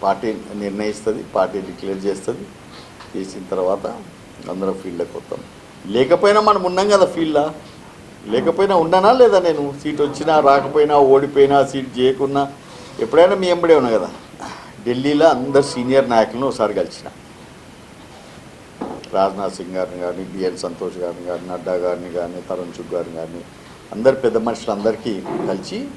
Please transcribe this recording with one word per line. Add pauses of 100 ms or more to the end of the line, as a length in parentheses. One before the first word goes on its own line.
పార్టీ (200)
నిర్ణయిస్తుంది, (120)
పార్టీ
డిక్లేర్
చేస్తుంది. (720)
చేసిన (100)
తర్వాత (640)
అందరం
ఫీల్డ్లోకి
వస్తాం. (480)
లేకపోయినా
మనం
ఉన్నాం
కదా
ఫీల్డ్లో, (760)
లేకపోయినా
ఉన్నానా
లేదా
నేను? (100)
సీట్
వచ్చినా
రాకపోయినా,
ఓడిపోయినా,
సీట్
చేయకున్నా, (520)
ఎప్పుడైనా
మీ
ఎంబడే
ఉన్నా
కదా. (760)
ఢిల్లీలో
అందరు
సీనియర్
నాయకులను
ఒకసారి
కలిసిన, (2000)
రాజ్నాథ్
సింగ్
గారిని
కానీ,
బిఎల్
సంతోష్
గారిని
కానీ,
నడ్డా
గారిని
కానీ,
తరుణ్
చుగ్
గారిని
కానీ, (520)
అందరు
పెద్ద
మనుషులందరికీ (260)
కలిసి (120)